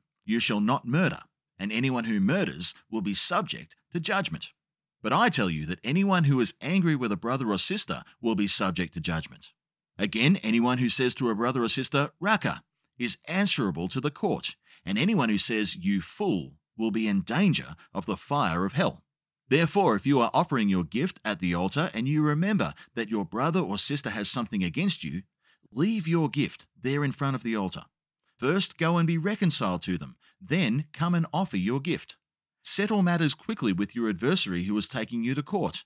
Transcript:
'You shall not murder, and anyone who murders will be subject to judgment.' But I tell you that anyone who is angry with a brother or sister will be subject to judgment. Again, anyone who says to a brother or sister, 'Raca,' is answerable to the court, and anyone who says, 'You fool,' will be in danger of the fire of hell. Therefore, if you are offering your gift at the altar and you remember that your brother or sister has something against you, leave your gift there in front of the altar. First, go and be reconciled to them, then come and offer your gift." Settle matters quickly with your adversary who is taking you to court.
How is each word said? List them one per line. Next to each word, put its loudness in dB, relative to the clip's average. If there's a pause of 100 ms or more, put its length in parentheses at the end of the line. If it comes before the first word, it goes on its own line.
(260)
'You 0
shall 0
not 2
murder, 0 (360)
and -6
anyone 0
who 0
murders 0 (180)
will -2
be -2
subject -4 (160)
to -4
judgment.' -4 (500)
But -2
I 4
tell 2
you -4
that -6
anyone 2
who 4
is 2
angry 2
with 0
a -2
brother -2
or 2
sister -2 (180)
will 2
be 2
subject 0
to -8
judgment. -6 (460)
Again, 2
anyone 2
who 2
says 2
to 0
a 0
brother 0
or 2
sister, 0
'Raca,' -2 (340)
is -4 (100)
answerable 0
to -4
the 0
court, -4 (300)
and -2
anyone 2
who 2
says, 0
'You 0
fool,' -4 (200)
will 0
be 0
in 2
danger 0 (180)
of -6
the -2
fire 0
of -2
hell. -2 (460)
Therefore, 4
if -4
you 4
are 2
offering 2
your 2
gift -4
at -2
the 0
altar 0
and -4
you 2
remember 0 (200)
that -6
your -2
brother 0
or -2
sister -2
has -2
something -2
against -2
you, -8 (460)
leave 0
your 2
gift -4 (160)
there -2
in 0
front -2
of -6
the -2
altar. -4 (500)
First, 0
go 2
and 2
be 2
reconciled 0
to -2
them, -10 (240)
then 0
come 0
and 2
offer -2
your 0
gift." -6 (500)
Settle 0
matters 2
quickly -2
with -2
your -2
adversary 0
who 0
is -2
taking -4
you -2
to -4
court. -4